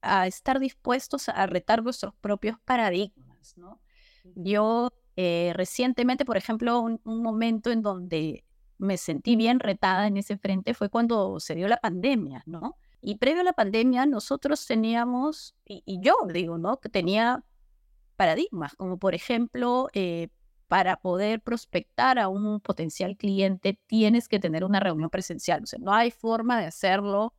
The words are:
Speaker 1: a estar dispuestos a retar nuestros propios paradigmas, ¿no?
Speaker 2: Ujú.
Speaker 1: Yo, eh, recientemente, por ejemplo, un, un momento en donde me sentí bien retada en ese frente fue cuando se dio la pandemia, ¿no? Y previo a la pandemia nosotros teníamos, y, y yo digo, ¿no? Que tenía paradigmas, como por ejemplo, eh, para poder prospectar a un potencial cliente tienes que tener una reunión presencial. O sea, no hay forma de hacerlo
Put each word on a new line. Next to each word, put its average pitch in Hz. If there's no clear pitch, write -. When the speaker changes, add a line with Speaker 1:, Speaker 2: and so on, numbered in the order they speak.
Speaker 1:
a 190
estar 269
dispuestos 262
a -
retar 214
nuestros 233
propios 208
paradigmas, 208
¿no? 180
Speaker 2:
Ujú. 180
Speaker 1:
Yo, 214
eh, 175
recientemente, 247
por 285
ejemplo, 240
un, 226
un 226
momento 226
en 226
donde 175
me 196
sentí 165
bien 226
retada 196
en 202
ese 202
frente 190
fue 208
cuando 214
se 160
dio 175
la 226
pandemia, 180
¿no? 170
Y 208
previo 294
a 359
la 359
pandemia 247
nosotros 285
teníamos, 240
y, -
y 190
yo 262
digo, 170
¿no? 202
Que -
tenía 214
paradigmas, 180
como 185
por 190
ejemplo, 247
eh, 170
para 185
poder 202
prospectar 247
a 202
un 208
potencial 190
cliente 196
tienes 220
que 208
tener 165
una 196
reunión 160
presencial. 170
O -
sea, -
no 190
hay 233
forma 226
de 170
hacerlo 202